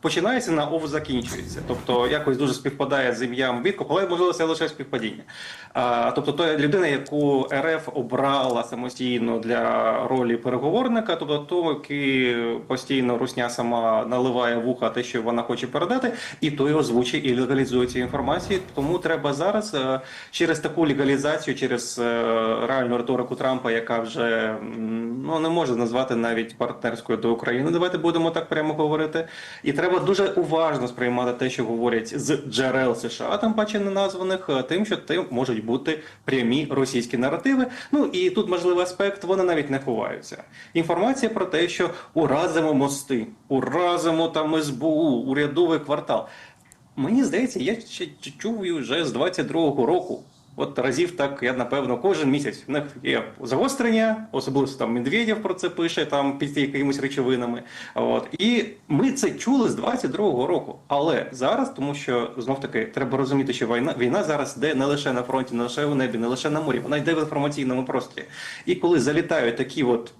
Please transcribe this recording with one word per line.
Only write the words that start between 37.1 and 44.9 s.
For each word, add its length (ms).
наративи. 480
Ну, 140
і 240
тут 200
важливий 340
аспект, 400
вони 200
навіть 260
не 100
ховаються. 640
Інформація 560
про 160
те, 220
що 220
уразимо 600
мости, 540
уразимо 800
там 280
С 140
Б 160
У, 240